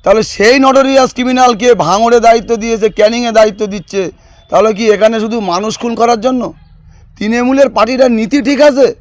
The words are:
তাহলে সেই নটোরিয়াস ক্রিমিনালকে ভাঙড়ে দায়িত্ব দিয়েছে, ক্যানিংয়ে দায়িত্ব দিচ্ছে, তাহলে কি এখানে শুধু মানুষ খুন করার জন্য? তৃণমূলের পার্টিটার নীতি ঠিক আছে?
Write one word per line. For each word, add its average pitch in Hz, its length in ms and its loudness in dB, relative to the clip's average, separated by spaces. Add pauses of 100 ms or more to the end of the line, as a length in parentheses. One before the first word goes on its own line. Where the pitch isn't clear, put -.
তাহলে 208 200 2
সেই 240 360 0
নটোরিয়াস 269 540 2
ক্রিমিনালকে 247 600 0
ভাঙড়ে 208 460 2
দায়িত্ব 226 360 0
দিয়েছে, 220 340 -4
ক্যানিংয়ে 226 420 -2
দায়িত্ব 214 340 0
দিচ্ছে, 190 460 -8 (380)
তাহলে 208 240 0
কি 208 180 0
এখানে 220 280 0
শুধু 226 200 -4
মানুষ 202 400 -6
খুন 233 160 -6
করার 226 260 0
জন্য? 247 320 -4 (640)
তৃণমূলের 247 520 0
পার্টিটার 247 420 0
নীতি 226 300 -2
ঠিক 254 200 0
আছে? 269 400 2